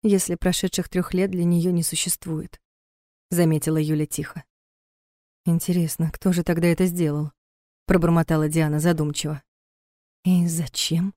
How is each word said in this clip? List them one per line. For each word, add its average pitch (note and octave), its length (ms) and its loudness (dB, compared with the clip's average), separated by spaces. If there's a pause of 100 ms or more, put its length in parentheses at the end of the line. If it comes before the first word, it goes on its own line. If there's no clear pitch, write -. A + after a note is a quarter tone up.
если G3 320 2
прошедших F3+ 540 -2
трёх F3+ 260 -4
лет F#3+ 160 0
для F3 120 -2
неё E3+ 280 2
не F3 100 0
существует", - 800 -6 (680)
заметила D#3+ 460 2
Юля D3+ 280 0
тихо. - 380 -10 (1000)
"Интересно, E3 680 0
кто - 200 -2
же E3+ 120 0
тогда E3+ 240 0
это E3+ 180 2
сделал?" D3+ 460 -2 (560)
пробормотала E3 600 2
Диана D3+ 320 0
задумчиво. D3+ 640 -2 (800)
"И F3+ 240 4
зачем?" E3 680 -2